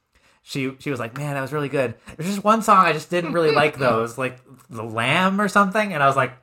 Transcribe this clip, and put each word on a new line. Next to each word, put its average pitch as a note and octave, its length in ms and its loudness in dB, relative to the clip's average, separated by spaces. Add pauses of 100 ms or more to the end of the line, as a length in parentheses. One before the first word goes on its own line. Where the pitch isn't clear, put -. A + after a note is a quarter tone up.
(420)
she, C3+ 380 -6
she D3 100 -8
was B2+ 100 -4
like, A#2+ 160 -8
"Man, D3 180 -6
that C#3 60 -4
was C3+ 120 -8
really D3 160 -4
good. B2+ 260 -2 (220)
There's D#3+ 140 -6
just G3+ 140 -6
one G#3+ 180 2
song F#3+ 220 6
I E3 80 2
just D3+ 180 -6
didn't E3+ 220 -2
really D#3+ 220 2
like, D3 240 2
though. A#2+ 200 2
It A2+ 40 0
was, A#2 160 -8
like, B2+ 200 -6 (300)
The A2 140 -12
Lamb C#3+ 580 0
or G#3 80 0
something." G3+ 460 0
And C#3+ 80 0
I C#3 40 4
was C#3 100 4
like, B2+ 160 0 (100)